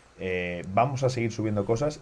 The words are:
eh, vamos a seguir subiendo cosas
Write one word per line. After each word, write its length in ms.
eh, 440
vamos 300
a 80
seguir 220
subiendo 340
cosas 360